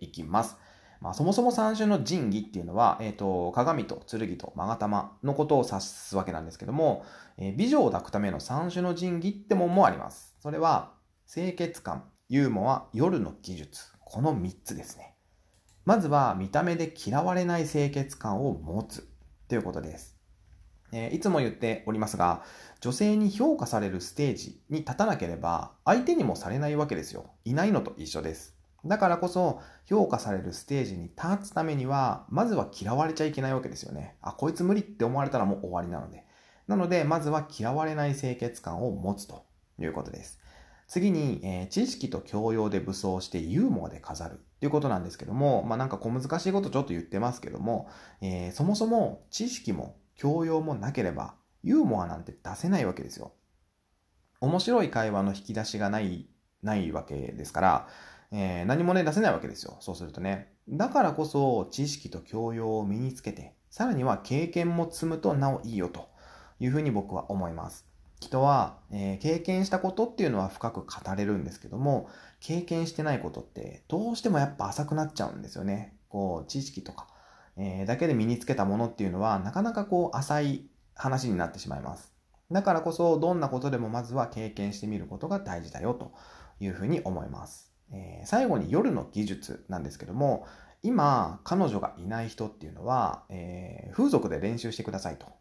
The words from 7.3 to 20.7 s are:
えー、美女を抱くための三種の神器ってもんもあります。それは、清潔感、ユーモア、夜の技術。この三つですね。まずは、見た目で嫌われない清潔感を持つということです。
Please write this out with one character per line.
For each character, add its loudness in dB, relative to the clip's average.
え -4
ー、 -4
美 2
女 6
を 6
抱 2
く -16
た 0
め 0
の -4
三 -2
種 -2
の 0
神 -2
器 0
っ 0
て 4
も 4
ん 2
も 10
あ 8
り -2
ま -8
す。 -20
そ -6
れ -2
は、 4
清 -4
潔 -4
感、 -6
ユ 4
ー 2
モ 2
ア、 0
夜 2
の -4
技 -10
術。 -14
こ -6
の 4
三 -2
つ -10
で -10
す -14
ね。 -20
ま 6
ず 2
は、 6
見 -4
た 2
目 2
で -2
嫌 0
わ 2
れ 2
な 2
い 0
清 2
潔 -4
感 -2
を 2
持 -4
つ -14
と -2
い 2
う -2
こ -6
と -4
で -8
す。 -18